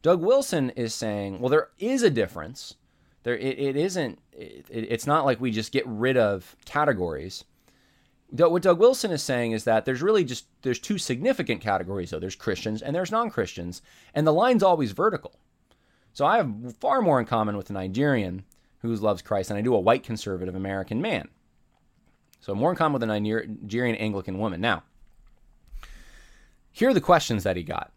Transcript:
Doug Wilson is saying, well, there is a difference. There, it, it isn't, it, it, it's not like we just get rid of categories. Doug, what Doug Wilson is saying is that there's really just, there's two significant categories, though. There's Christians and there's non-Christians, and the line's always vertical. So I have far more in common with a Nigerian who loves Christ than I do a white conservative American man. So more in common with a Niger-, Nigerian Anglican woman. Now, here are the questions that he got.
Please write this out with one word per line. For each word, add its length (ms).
Doug 200
Wilson 500
is 220
saying, 460
well, 100
there 280
is 260
a 60
difference. 640
There, 140
it, 220
it 160
isn't, 440
it, 380
it, 200
it's 180
not 180
like 140
we 120
just 200
get 140
rid 320
of 380
categories. 800
Doug, 180
what 120
Doug 160
Wilson 320
is 100
saying 300
is 140
that 200
there's 160
really 240
just, 200
there's 160
two 180
significant 640
categories, 480
though. 100
There's 160
Christians 460
and 140
there's 160
non-Christians, 680
and 100
the 80
line's 300
always 280
vertical. 480
So 120
I 120
have 420
far 220
more 180
in 60
common 320
with 120
a 40
Nigerian 680
who 160
loves 260
Christ 280
than 80
I 40
do 120
a 60
white 240
conservative 520
American 460
man. 280
So 140
more 160
in 80
common 160
with 100
a 40
Niger-, 400
Nigerian 480
Anglican 420
woman. 240
Now, 220
here 180
are 40
the 80
questions 420
that 120
he 80
got. 340